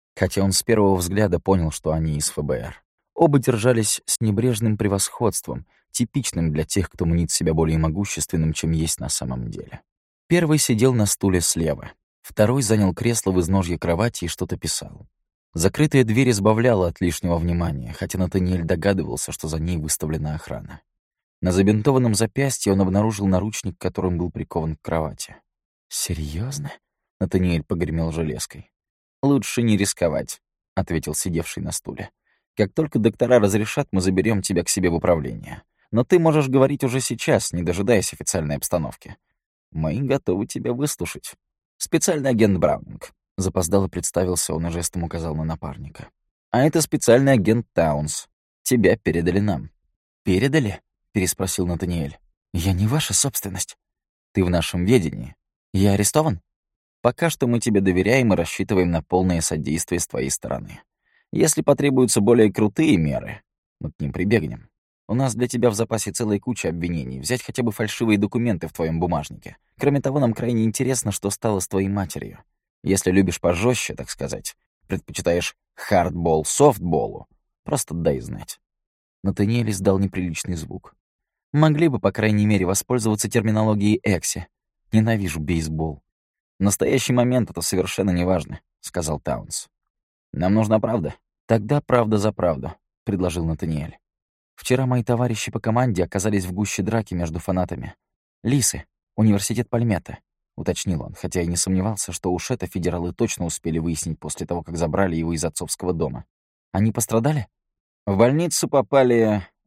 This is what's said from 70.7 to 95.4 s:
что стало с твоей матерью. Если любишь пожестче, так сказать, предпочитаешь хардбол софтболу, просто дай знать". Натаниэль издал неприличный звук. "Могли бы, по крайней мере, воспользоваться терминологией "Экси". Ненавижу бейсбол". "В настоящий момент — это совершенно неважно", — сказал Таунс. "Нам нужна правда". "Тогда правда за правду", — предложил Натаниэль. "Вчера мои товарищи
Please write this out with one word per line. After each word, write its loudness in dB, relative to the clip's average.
что -4
стало -2
с -6
твоей -2
матерью. -6
Если 2
любишь 4
пожестче, 0
так -12
сказать, -8
предпочитаешь -4
хардбол 0
софтболу, 0
просто -4
дай -2
знать". -14
Натаниэль 0
издал 2
неприличный -4
звук. -14
"Могли 4
бы, 0
по 2
крайней 2
мере, 2
воспользоваться 0
терминологией 2
"Экси". -2
Ненавижу 2
бейсбол". -4
"В -2
настоящий 0
момент — 2
это -8
совершенно -2
неважно", — -2
сказал -6
Таунс. -8
"Нам 0
нужна 2
правда". -2
"Тогда 2
правда 2
за 2
правду", — -2
предложил 0
Натаниэль. -4
"Вчера 0
мои 2
товарищи 0